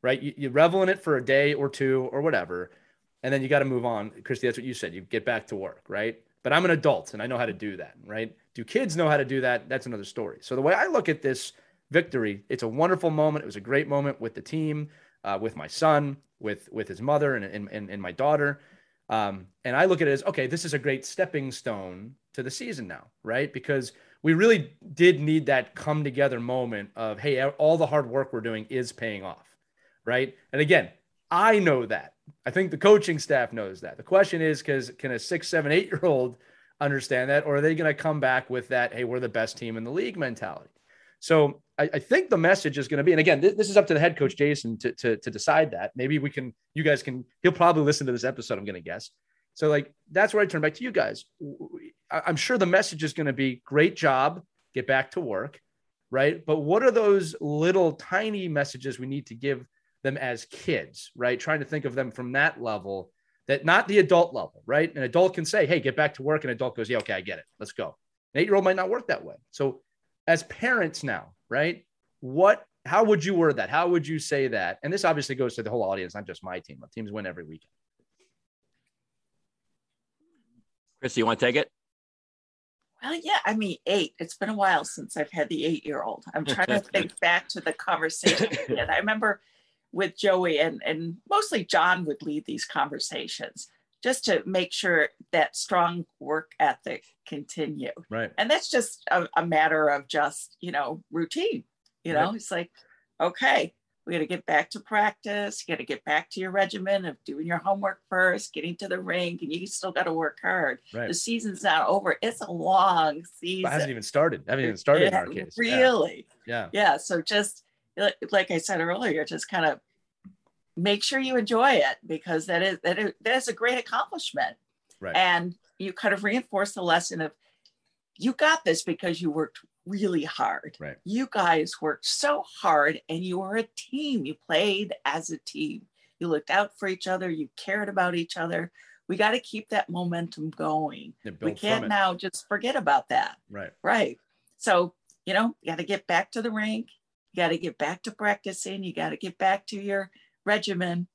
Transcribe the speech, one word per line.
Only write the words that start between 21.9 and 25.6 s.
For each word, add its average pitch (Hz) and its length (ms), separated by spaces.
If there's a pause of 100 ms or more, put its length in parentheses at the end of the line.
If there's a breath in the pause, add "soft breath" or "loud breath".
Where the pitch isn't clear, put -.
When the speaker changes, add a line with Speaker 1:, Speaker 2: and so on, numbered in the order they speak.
Speaker 1:
to 135 80
the 123 80
season 165 360
now, 82 200 (160)
right? 131 280
Because 131 400 (320 soft breath)
we 160 100
really 190 400 (200)
did 170 260
need 151 280
that 131 280